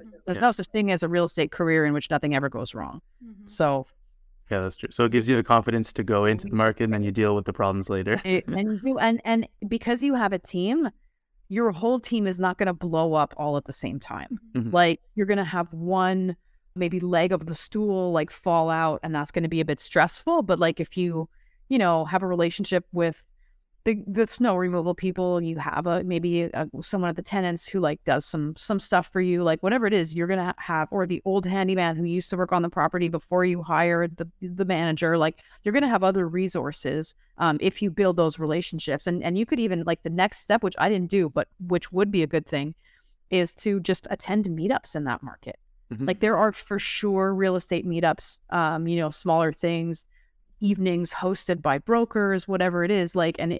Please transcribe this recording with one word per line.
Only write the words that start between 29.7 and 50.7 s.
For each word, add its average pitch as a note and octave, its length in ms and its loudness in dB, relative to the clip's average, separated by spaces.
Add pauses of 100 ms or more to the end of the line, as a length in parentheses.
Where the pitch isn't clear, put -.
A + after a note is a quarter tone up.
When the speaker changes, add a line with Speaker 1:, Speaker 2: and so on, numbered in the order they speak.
Speaker 1:
it G3 60 2
is, E3 220 2
you're E3+ 140 -2
gonna F#3 160 0
ha-, F3+ 140 -4
have, D#3 340 -2
or F#3+ 120 0
the F3 200 -4
old F#3+ 200 0
handyman F#3 520 0
who E3+ 80 -2
used F3 260 -2
to F#3 60 -4
work F3+ 160 -2
on F3 100 2
the E3+ 80 -2
property E3+ 380 0
before F3+ 360 0
you F3 160 0
hired E3+ 560 0
the, E3+ 120 -8 (120)
the F#3 240 -4
manager, E3 540 2
like, D#3+ 220 0 (240)
you're G#3 100 0
gonna C#4+ 140 4
have F#3+ 160 2
other F#3+ 240 2
resources, D#3 880 -4 (220)
um, D#3 220 2
if F#3+ 220 0
you G3+ 80 0
build F3+ 260 2
those D#3+ 220 2
relationships. D#3 680 -4
And, F3 160 -2
and F3 120 0
you A3+ 100 0
could C#4+ 120 -2
even, F#3 260 0
like, E3+ 200 -2
the E3 60 -6
next F#3 280 0
step, A3+ 240 0
which F#3 160 -2
I E3+ 100 2
didn't F3+ 220 0
do, F#3 180 4
but - 200 -2 (180)
which F3 240 -2
would G3+ 220 0
be F3 100 2
a D3 60 0
good D#3 180 -2
thing, D3 300 -4 (540)
is F3+ 240 2
to G3 260 -2
just F3+ 300 -2
attend G#3 340 -2
meetups D#3+ 500 -2
in D3+ 100 -4
that B2+ 200 -4
market. - 340 -14 (340)
Speaker 2:
Mm-hmm. A#2+ 140 -6
Speaker 1:
Like, F#3+ 140 0
there G#3+ 160 4
are G#3 160 4
for - 260 -6
sure G3 560 0
real F#3 220 2
estate F3 280 -2
meetups, E3+ 540 0 (120)
um, E3 360 0
you E3+ 120 0
know, D#3 120 0
smaller D#3+ 420 2
things, E3 540 -2 (540)
evenings F#3 520 0